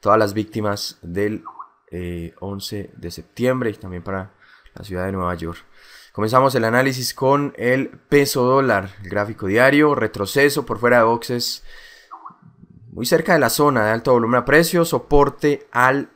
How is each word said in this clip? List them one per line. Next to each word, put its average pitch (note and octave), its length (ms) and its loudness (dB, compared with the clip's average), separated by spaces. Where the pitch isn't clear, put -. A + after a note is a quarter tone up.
todas G#2+ 180 4
las G#2 140 2
víctimas G#2 680 -6
del, G2+ 400 -4
eh, F2 500 -10
once G2 560 -10
de F2 140 -12
septiembre A#2+ 600 -4
y G#2 40 -8
también F2+ 300 -14
para F#2+ 280 -8
la - 100 -16
ciudad F#2 220 -6
de G2 60 -6
Nueva F2+ 220 -4
York. E2+ 300 -10
Comenzamos B2+ 420 2
el A#2 100 2
análisis B2+ 480 0
con C#3 440 0
el B2+ 320 -2
peso C#3 560 0
dólar, B2 460 2
el F2 80 -14
gráfico G#2 380 -4
diario, C#3 480 4
retroceso C3 680 0
por A2 140 -8
fuera A#2+ 200 4
de A#2 60 6
boxes, A#2 600 -4
muy A#2 140 -8
cerca E3 260 2
de D#3+ 80 4
la A#2+ 100 2
zona C#3 360 2
de G#2+ 40 2
alto A#2 220 0
volumen A#2+ 280 2
a A#2+ 40 -6
precio, E3 400 2
soporte C#3+ 880 2
al C3 440 2